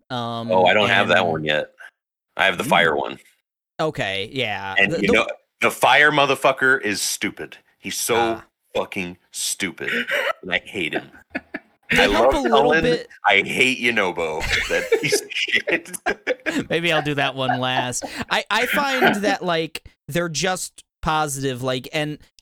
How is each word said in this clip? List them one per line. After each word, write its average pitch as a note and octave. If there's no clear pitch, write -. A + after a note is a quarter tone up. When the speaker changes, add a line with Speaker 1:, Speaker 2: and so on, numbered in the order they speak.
Speaker 1:
Um, A#2
Speaker 2:
Oh, F#2
I F2+
don't G#2
have G2
that F2
Speaker 1:
and F#2
Speaker 2:
one D#2+
yet. D2+
I F#2
have F#2
the -
Speaker 1:
Mm. -
Speaker 2:
fire E2+
one. C2+
Speaker 1:
Okay, G#2+
yeah. G2
Speaker 2:
And G2
Speaker 1:
The, E3
Speaker 2:
you G2+
Speaker 1:
the -
Speaker 2:
know, -
the A2+
fire C#3
motherfucker C3+
is G2+
stupid. -
He's -
so -
Speaker 1:
Ah. A#2
Speaker 2:
fucking F#2
stupid, -
and F#2
I F2+
hate D#2+
him. -
Speaker 1:
They -
Speaker 2:
I -
Speaker 1:
help -
Speaker 2:
love -
Speaker 1:
a D4
little -
Speaker 2:
Cullen. D3+
Speaker 1:
bit. -
Speaker 2:
I G2+
hate A2+
Yunobo, F2+
that -
piece -
of -
shit. -
<laughs> -
Speaker 1:
Maybe E3+
I'll D#3
do D3
that C3+
one C3
last. B2+
I, G3
I A3+
find C4+
that, G3+
like, E3
they're E3+
just E3+
positive, C#3
like, C3
and, D3+